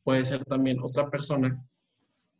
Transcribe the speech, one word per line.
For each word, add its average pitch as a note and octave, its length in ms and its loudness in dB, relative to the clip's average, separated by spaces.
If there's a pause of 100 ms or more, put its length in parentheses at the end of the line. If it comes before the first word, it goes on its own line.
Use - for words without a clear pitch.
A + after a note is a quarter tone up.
puede C3 220 2
ser C3+ 200 -4
también C3 360 0
otra C#3+ 300 -2
persona C3 520 0 (760)